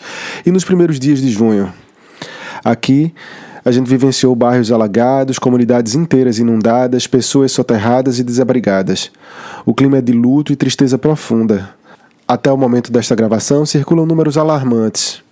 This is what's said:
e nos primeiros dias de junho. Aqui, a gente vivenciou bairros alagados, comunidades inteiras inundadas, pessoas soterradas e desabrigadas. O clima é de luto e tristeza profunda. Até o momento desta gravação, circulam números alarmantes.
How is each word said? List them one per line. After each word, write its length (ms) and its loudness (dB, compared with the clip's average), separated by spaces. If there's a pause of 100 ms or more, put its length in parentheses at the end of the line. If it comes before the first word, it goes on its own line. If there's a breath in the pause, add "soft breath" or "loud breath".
(460 loud breath)
e 40 4
nos 140 0
primeiros 340 2
dias 220 0
de 80 0
junho. 420 0 (920 loud breath)
Aqui, 480 0 (500 loud breath)
a 80 0
gente 160 2
vivenciou 480 2
bairros 380 2
alagados, 680 0
comunidades 560 0
inteiras 440 0
inundadas, 680 0
pessoas 460 0
soterradas 680 0
e 60 -2
desabrigadas. 840 -2 (560 loud breath)
O 80 0
clima 240 2
é 20 2
de 120 0
luto 420 2
e 20 -2
tristeza 400 0
profunda. 720 -2 (580 soft breath)
Até 240 0
o 60 2
momento 340 0
desta 240 0
gravação, 520 0
circulam 400 0
números 320 0
alarmantes. 920 -2